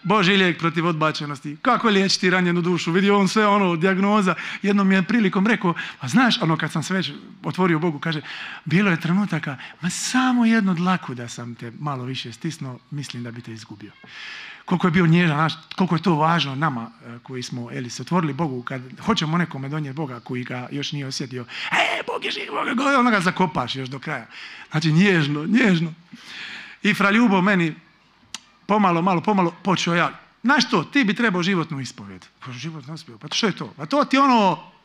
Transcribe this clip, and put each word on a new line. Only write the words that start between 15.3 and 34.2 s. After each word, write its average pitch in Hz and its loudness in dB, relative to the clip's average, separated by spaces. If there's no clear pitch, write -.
znaš, 160 0
koliko 175 2
je 160 -2
to 180 4
važno 151 2
nama, 131 -2
e, 117 -14
koji 127 -10
smo, 120 -8
eli, 127 -8
se 131 -10
otvorili 165 0
Bogu, 131 -4
kad 131 -8
hoćemo 165 0
nekome 139 -4
donijeti 143 -6
Boga 127 -6
koji 123 -6
ga 123 -8
još 139 -6
nije 143 -6
osjetio, 127 -8
"E, - -2
Bog - -8
je 440 -4
živ, - -8
Bog 311 -4
je 269 -2
govorio", 269 2
ono 247 4
ga 208 4
zakopaš 165 0
još 131 -8
do 131 -10
kraja. 123 -8
Znači, 156 2
nježno, 156 4
nježno. 185 4
I 208 2
fra 196 2
Ljubo 202 4
meni, 180 2
pomalo, 190 4
malo, 180 2
pomalo, 190 2
počeo 170 0
ja, 156 2
"Znaš 254 2
što, 214 0
ti 277 2
bi 202 2
trebao 196 0
životnu 160 -2
ispovjed." 101 -14
Pa 131 -12
životnu 147 -12
ispovjed, 117 -18
pa 147 -16
što - 0
je 185 0
to? 127 -10
Pa 156 -10
to 277 0
ti 262 2
ono 226 6